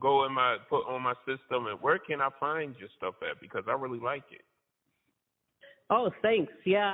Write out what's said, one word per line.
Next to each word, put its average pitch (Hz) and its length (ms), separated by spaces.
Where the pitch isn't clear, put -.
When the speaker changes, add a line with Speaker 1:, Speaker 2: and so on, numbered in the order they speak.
Speaker 1:
go 139 240
in 135 80
my, 127 240
put - 180
on 127 160
my 123 100
system 131 400
and 104 140
where 156 180
can 151 240
I 135 80
find 147 400
your 95 160
stuff 92 260
at? 76 180
Because 95 280
I 117 40
really 127 280
like 131 320
it. - 80
Speaker 2:
Oh, 220 200
thanks. 208 300
Yeah, 202 300